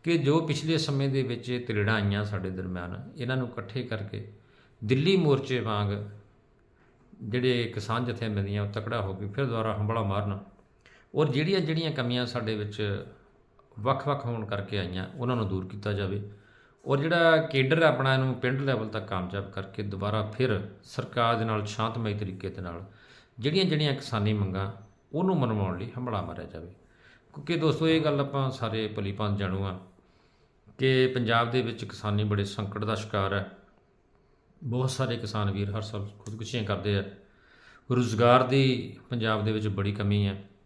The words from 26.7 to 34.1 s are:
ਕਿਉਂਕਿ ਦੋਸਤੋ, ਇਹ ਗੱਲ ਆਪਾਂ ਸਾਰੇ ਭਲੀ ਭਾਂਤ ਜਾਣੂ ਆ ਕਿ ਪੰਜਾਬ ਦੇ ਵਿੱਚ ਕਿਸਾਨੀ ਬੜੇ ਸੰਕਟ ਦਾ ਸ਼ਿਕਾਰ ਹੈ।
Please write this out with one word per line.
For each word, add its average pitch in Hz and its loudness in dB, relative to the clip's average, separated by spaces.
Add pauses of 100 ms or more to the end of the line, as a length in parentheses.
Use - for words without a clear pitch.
ਕਿਉਂਕਿ 165 -4
ਦੋਸਤੋ, 160 2
ਇਹ 160 4
ਗੱਲ 143 2
ਆਪਾਂ 139 -2
ਸਾਰੇ 110 -2
ਭਲੀ 104 -4
ਭਾਂਤ 101 0
ਜਾਣੂ 98 -2
ਆ 92 -4 (1000)
ਕਿ 131 4
ਪੰਜਾਬ 117 2
ਦੇ 127 2
ਵਿੱਚ 113 -6
ਕਿਸਾਨੀ 104 -2
ਬੜੇ 101 2
ਸੰਕਟ 101 -6
ਦਾ 107 0
ਸ਼ਿਕਾਰ 98 -2
ਹੈ। 92 0 (1160)